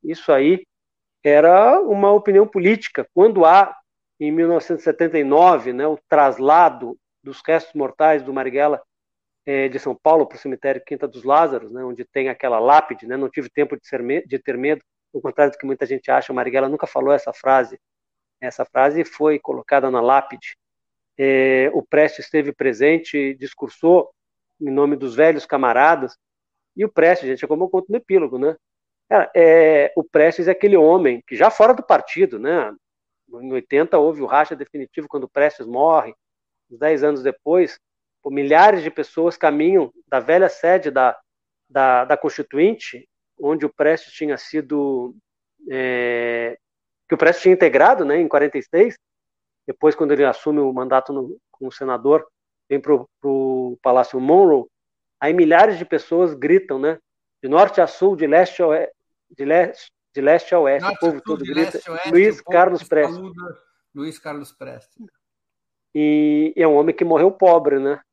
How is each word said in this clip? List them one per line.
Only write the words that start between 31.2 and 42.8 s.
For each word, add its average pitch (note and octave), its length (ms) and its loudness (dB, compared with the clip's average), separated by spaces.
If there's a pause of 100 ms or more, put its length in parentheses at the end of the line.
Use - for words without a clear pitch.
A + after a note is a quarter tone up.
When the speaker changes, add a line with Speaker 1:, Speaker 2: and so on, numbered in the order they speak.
Speaker 1:
que B2+ 120 -14
já E3 120 4
fora A3+ 240 4
do B3 120 -2
partido, E3 520 0
né? B2 380 -4 (580)
Em B2+ 200 -14
oitenta C#3 440 -2
houve D3+ 240 0
o C3 60 -6
racha D3+ 300 -2
definitivo C#3+ 500 -14
quando C3+ 180 -10
o - 40 -16
Prestes C#3+ 380 -2
morre, B2+ 460 0 (560)
uns A#2+ 80 -20
dez D3 280 -2
anos D3 180 -2
depois, D#3 560 -2 (420)
pô, - 80 -14
milhares D#3 540 2
de D#3+ 80 -8
pessoas E3 460 -6
caminham D#3 560 0 (160)
da C3+ 100 -2
velha E3 300 2
sede F3+ 420 -2
da, B2+ 260 0 (540)
da, C3 340 0
da C#3+ 120 -2
Constituinte, D3+ 920 -4 (320)